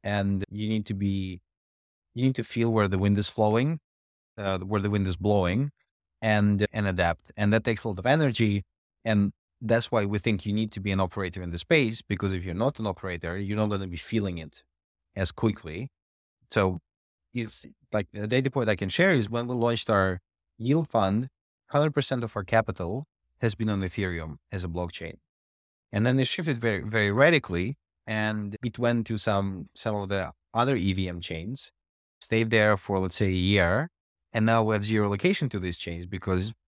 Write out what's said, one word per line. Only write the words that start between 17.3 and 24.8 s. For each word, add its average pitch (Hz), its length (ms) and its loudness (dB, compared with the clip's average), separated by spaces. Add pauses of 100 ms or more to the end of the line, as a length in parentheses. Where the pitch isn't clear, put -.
if, 117 320 -8 (280)
like, 104 220 -2
a 104 120 -6
data 131 240 0
point 110 180 0
I 104 80 4
can 98 120 -4
share 180 240 4
is 110 180 2
when 120 160 -2
we 123 80 -4
launched 117 340 0
our 95 320 2 (380)
yield 131 300 2
fund, 107 400 2 (400)
hundred 147 260 2
percent 131 300 -2
of 104 120 -10
our 101 80 -4
capital 113 640 0 (340)
has 110 140 2
been 110 140 -2
on 98 140 0
Ethereum 85 540 -4 (160)
as 92 120 -6
a 87 40 -6
blockchain. 85 460 -8 (800)